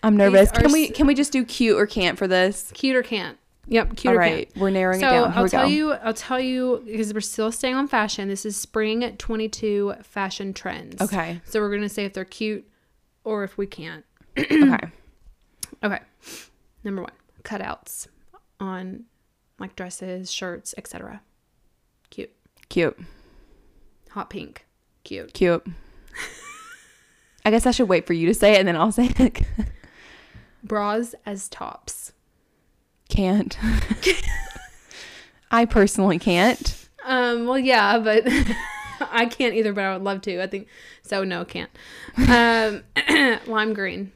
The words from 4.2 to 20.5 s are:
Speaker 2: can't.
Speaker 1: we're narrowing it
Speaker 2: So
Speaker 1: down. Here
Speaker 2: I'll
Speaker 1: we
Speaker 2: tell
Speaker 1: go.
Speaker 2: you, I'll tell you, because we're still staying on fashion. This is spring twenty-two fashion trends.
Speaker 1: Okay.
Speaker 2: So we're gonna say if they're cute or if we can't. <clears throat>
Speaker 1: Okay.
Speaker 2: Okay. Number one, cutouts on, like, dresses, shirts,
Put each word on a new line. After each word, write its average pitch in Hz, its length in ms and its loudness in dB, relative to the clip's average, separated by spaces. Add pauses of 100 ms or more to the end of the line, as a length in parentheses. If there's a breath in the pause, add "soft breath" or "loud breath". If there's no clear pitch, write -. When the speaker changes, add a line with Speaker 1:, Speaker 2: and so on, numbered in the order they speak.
Speaker 2:
can't. - 100 -6
Speaker 1:
we're 196 100 2
narrowing 185 280 0
it 190 40 0
Speaker 2:
So 262 60 4
Speaker 1:
down. 240 220 4
Here 170 60 0
Speaker 2:
I'll 240 60 4
Speaker 1:
we 233 60 2
Speaker 2:
tell 262 140 2
Speaker 1:
go. 277 60 4
Speaker 2:
you, 302 240 0
I'll 226 200 -4
tell 254 240 -6
you, 254 480 -2
because 214 280 -6
we're 214 80 -4
still 220 280 -4
staying 254 260 -4
on 277 120 0
fashion. 208 400 -2
This 196 180 -8
is 208 120 -8
spring 220 580 -4
twenty-two 214 800 -4 (100)
fashion 196 500 -8
trends. - 480 -12
Speaker 1:
Okay. 175 440 -4
Speaker 2:
So 214 160 -2
we're 208 120 -2
gonna 208 140 -4
say 202 160 -6
if 196 80 -8
they're 190 140 -10
cute - 440 -8 (540)
or 214 220 -4
if - 120 -12
we 202 80 -4
can't. 165 380 -16 (160)
<clears throat> - 180 -18
Speaker 1:
Okay. 277 520 4 (920)
Speaker 2:
Okay. 202 180 -4 (840 loud breath)
Number 196 200 -8
one, - 100 -16 (320)
cutouts - 640 -12 (520)
on, 185 460 -12 (540)
like, 190 180 -16
dresses, 185 520 -12
shirts, - 480 -10